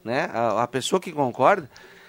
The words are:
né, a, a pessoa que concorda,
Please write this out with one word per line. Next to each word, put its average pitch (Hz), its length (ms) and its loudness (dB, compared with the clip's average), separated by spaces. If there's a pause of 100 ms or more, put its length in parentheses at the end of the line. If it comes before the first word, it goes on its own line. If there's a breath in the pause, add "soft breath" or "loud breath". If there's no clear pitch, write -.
né, 135 280 -2
a, 113 320 0
a - 40 -4
pessoa 135 320 -2
que 185 100 -12
concorda, 151 600 2 (380 soft breath)